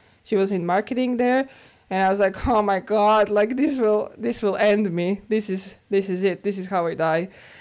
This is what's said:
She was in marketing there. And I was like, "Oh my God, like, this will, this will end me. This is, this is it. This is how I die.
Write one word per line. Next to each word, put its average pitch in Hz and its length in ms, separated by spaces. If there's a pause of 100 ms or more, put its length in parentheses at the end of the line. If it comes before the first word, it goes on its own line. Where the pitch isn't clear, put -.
(240)
She - 120
was 196 160
in 180 140
marketing 233 520
there. 254 300 (420)
And 190 140
I 190 60
was 196 100
like, 202 280
"Oh 226 140
my 202 180
God, 208 500
like, 214 280
this 277 200
will, 214 400
this 233 240
will 202 140
end 208 360
me. 175 360
This 214 220
is, 190 260 (140)
this 196 180
is 185 160
it. 185 200
This 196 140
is 185 100
how 180 200
I 165 80
die. 165 340 (320)